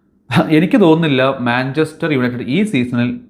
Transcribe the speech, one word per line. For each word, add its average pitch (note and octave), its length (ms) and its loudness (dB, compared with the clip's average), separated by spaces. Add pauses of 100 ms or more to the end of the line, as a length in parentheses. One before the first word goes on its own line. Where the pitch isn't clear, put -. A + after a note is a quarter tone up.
(500)
എനിക്ക് F3 320 2
തോന്നുന്നില്ല D#3 580 2
മാഞ്ചസ്റ്റർ C3 720 -2
യുണൈറ്റഡ് B2 300 -2
ഈ C3+ 220 -2
സീസണിൽ B2 560 -2 (100)